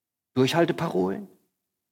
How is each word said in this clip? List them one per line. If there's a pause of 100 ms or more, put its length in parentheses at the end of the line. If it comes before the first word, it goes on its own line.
(340)
Durchhalteparolen? (640)